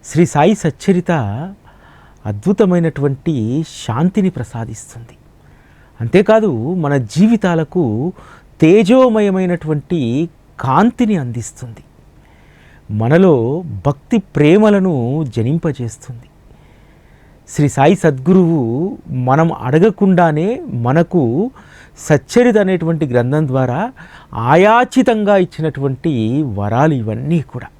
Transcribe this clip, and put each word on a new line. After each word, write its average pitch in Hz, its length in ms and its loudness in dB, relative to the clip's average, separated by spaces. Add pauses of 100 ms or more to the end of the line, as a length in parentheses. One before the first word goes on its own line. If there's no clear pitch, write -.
శ్రీ 160 220 0
సాయి 165 280 2
సచ్చరిత 180 560 -2 (1160)
అద్భుతమైనటువంటి 147 1400 -2
శాంతిని 180 640 -4
ప్రసాదిస్తుంది. 117 840 -14 (840)
అంతేకాదు, 180 720 0
మన 147 220 -2
జీవితాలకు 165 1160 0 (480)
తేజోమయమైనటువంటి 175 1700 2 (320)
కాంతిని 208 560 0
అందిస్తుంది. 120 680 -10 (1040)
మనలో 139 760 2 (220)
భక్తి 175 320 -2
ప్రేమలను 160 1040 2 (120)
జనింపజేస్తుంది. 123 880 -6 (1200)
శ్రీ 143 200 0
సాయి 147 280 4
సద్గురువు 156 1040 0 (100)
మనం 135 440 0
అడగకుండానే 175 1080 0 (120)
మనకు 143 800 0 (480)
సచ్చరిత 214 600 2
అనేటువంటి 170 480 -2
గ్రంథం 127 420 0
ద్వారా 131 440 -2 (420)
ఆయాచితంగా 214 1000 2
ఇచ్చినటువంటి 139 1040 -2
వరాలు 113 520 0
ఇవన్నీ 123 460 -4
కూడా. - 260 -12 (120)